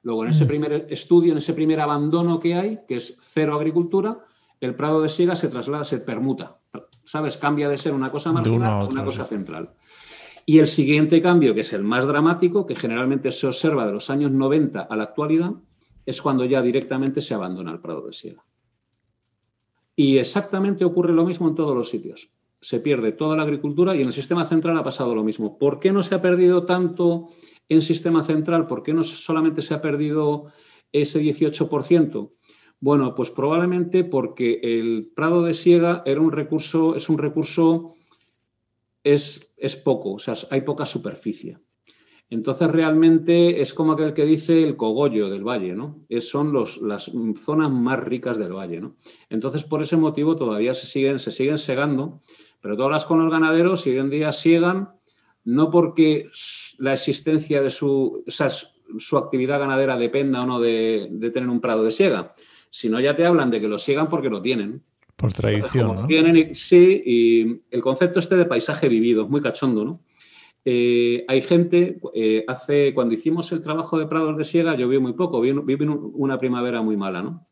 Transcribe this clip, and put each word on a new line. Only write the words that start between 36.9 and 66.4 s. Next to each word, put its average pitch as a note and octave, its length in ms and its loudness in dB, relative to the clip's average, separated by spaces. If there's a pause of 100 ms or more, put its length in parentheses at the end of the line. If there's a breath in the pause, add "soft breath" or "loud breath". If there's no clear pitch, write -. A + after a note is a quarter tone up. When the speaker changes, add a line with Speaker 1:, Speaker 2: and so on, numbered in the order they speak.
Speaker 1:
es - 120 -6
un D#3 100 2
recurso, E3 760 0 (1120 loud breath)
es, - 540 0
es - 180 -6
poco, A#2+ 380 -2
o G#2+ 60 -10
sea, - 140 -6 (180)
hay C3+ 100 -2
poca C#3+ 240 -4
superficie. - 720 -10 (760 soft breath)
Entonces, C3 400 -2
realmente E3 880 4
es - 140 -2
como D#3+ 160 0
aquel D3+ 240 -2
que D3+ 100 2
dice D#3+ 380 4
el D3 120 0
cogollo A2 540 0
del G2 140 -6
valle, G2+ 320 -4
¿no? D3 340 -12
Es, A#2 180 -4
son D3 240 -2
los, B2 300 -2
las G2+ 300 -8 (280)
zonas D3+ 320 0
más B2+ 320 0
ricas A#2+ 360 -6
del F#2 140 -6
valle, F2+ 280 -10
¿no? - 140 -14 (340 soft breath)
Entonces, C3 340 -4
por D3+ 200 -4
ese D3 120 -2
motivo D#3 400 2
todavía A#2+ 380 -2
se - 140 -8
siguen, C3+ 320 -2
se C3 120 -8
siguen D3 280 -2
segando, C#3+ 600 -4 (400 soft breath)
pero G2+ 140 -6
tú G#2+ 60 -4
hablas D3 240 0
con D#3+ 180 2
los D#3+ 80 2
ganaderos E3 540 2
y C3+ 60 2
hoy B2+ 80 0
en C3+ 100 -2
día D3+ 220 -2
siegan, F3 640 2 (480)
no C#3+ 260 2
porque D#3+ 640 4
s-, - 480 -16
la C3+ 140 0
existencia D3+ 680 0
de C3+ 80 0
su, C3+ 580 -2
o - 40 -12
sea, A2+ 160 -2
s-, - 200 -6 (300)
su - 200 -2
actividad C3 420 0
ganadera C3+ 360 0
dependa B2 460 0
o B2 60 -2
no B2+ 120 -2
de, A2+ 520 0
de G#2+ 180 -6
tener B2 180 -4
un A#2+ 140 -2
prado A2+ 220 0
de A2+ 80 2
siega, A#2+ 420 0 (380 soft breath)
sino A2+ 280 -2
ya C#3 160 2
te E3 80 2
hablan E3 280 4
de A2 100 -2
que G#2+ 60 -2
lo G#2 100 -2
siegan D3+ 320 0
porque C#3 220 -2
lo G2+ 100 -4
tienen. A#2 400 -4 (340)
Speaker 3:
Por - 160 -2
tradición, G#2+ 580 0
Speaker 1:
Como G2 120 -4
Speaker 3:
¿no? A#2+ 60 -4
Speaker 1:
tienen D#3+ 300 6
y, D#3 180 2